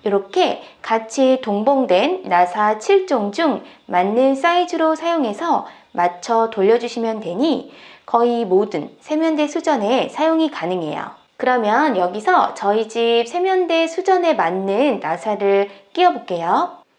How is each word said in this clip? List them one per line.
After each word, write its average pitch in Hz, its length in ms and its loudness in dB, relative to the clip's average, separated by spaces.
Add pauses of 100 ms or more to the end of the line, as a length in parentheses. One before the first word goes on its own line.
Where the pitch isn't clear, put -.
이렇게 208 600 0 (200)
같이 254 600 0
동봉된 233 800 2
나사 202 540 0
칠 381 280 2
종 214 260 -2
중 294 300 0 (240)
맞는 214 480 2
사이즈로 339 600 0
사용해서 320 720 -2 (260)
맞춰 220 580 0
돌려주시면 226 720 0
되니 208 520 -2 (340)
거의 233 380 2
모든 185 560 0
세면대 311 480 0
수전에 262 600 0
사용이 320 420 0
가능해요. 165 600 -6 (260)
그러면 247 600 0
여기서 214 560 0
저희 214 340 0
집 233 380 0
세면대 349 600 0
수전에 359 440 2
맞는 196 680 0
나사를 196 680 0 (220)
끼워볼게요. 240 920 0 (120)